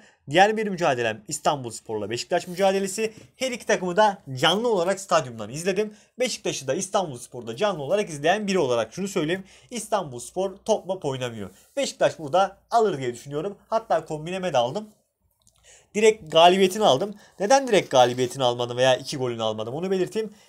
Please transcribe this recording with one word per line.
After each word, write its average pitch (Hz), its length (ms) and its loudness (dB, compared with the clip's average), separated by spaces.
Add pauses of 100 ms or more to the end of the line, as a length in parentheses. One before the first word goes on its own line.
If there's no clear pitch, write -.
(300)
Diğer 202 280 6
bir 220 100 -2
mücadelem 123 600 0
İstanbulspor'la 117 800 -4
Beşiktaş 170 380 -4
mücadelesi. 196 640 -2 (220)
Her 254 160 -4
iki - 140 -10
takımı 180 320 -2
da 208 200 4 (160)
canlı 170 340 0
olarak 190 320 0
stadyumdan 123 500 -2
izledim. 190 440 -4 (260)
Beşiktaş'ı 185 480 -6
da 131 80 0
İstanbulspor'da 151 800 -6
canlı 175 280 -2
olarak 202 260 -2
izleyen 170 380 -2
biri 190 120 2
olarak 120 340 0
şunu 190 140 -6
söyleyeyim. 180 360 -2 (260)
İstanbulspor 190 960 -6
top 214 200 0
mop 185 200 -6
oynamıyor. 120 440 -6 (280)
Beşiktaş 185 420 0
burada 175 380 0 (140)
alır 214 260 2
diye 123 160 -4
düşünüyorum. 151 440 -8 (120)
Hatta 190 360 -2
kombineme 170 480 -6
de 135 40 2
aldım. 147 320 0 (1080)
Direkt 214 360 4
galibiyetini 190 540 6
aldım. 175 300 2 (240)
Neden 262 280 4
direkt 196 240 2
galibiyetini 127 520 4
almadım 120 340 -2
veya 127 180 4
iki 143 220 -6
golünü 120 260 -4
almadım 110 300 -4
onu 180 180 -6
belirteyim. 196 420 -4 (160)